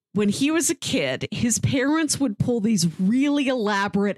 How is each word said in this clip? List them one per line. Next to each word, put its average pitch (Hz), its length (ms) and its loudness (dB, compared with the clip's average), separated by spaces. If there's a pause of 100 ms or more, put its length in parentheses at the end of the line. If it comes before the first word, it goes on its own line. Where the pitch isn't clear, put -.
(140)
when 208 160 2
he 269 200 0
was 320 200 0
a 339 60 -2
kid, 147 540 -2
his 214 300 -2
parents 285 640 0
would 254 180 -2
pull 240 220 0
these 196 260 2 (100)
really 262 520 2
elaborate 202 680 0